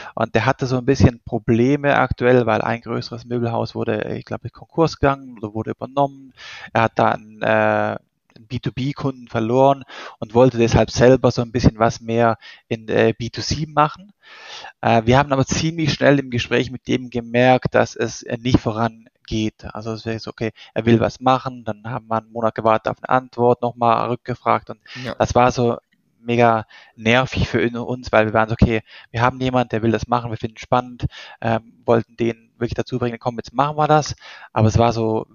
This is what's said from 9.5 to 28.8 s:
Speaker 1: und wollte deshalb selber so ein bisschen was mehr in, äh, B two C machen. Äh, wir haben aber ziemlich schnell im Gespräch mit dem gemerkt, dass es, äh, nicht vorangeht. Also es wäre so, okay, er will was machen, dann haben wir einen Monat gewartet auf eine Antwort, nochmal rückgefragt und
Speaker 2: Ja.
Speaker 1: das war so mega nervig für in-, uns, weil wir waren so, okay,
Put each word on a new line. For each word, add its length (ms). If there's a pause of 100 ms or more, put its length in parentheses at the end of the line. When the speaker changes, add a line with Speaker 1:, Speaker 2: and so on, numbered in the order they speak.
Speaker 1:
und 140
wollte 240
deshalb 340
selber 400
so 100
ein 80
bisschen 300
was 200
mehr 360 (320)
in, 200
äh, 300
B 120
two 120
C 240
machen. 460 (680)
Äh, 260
wir 120
haben 140
aber 140
ziemlich 460
schnell 280
im 100
Gespräch 400
mit 180
dem 220
gemerkt, 640
dass 220
es, 260
äh, 160
nicht 220
vorangeht. 1120
Also 200
es 140
wäre 140
so, 100
okay, 220 (220)
er 120
will 140
was 200
machen, 440
dann 260
haben 180
wir 100
einen 120
Monat 240
gewartet 380
auf 100
eine 140
Antwort, 460
nochmal 460
rückgefragt 600
und 80 (260)
Speaker 2:
Ja. 140
Speaker 1:
das 160
war 160
so 280 (420)
mega 440 (320)
nervig 520
für 120
in-, 160
uns, 360
weil 140
wir 80
waren 160
so, 40
okay, 280 (280)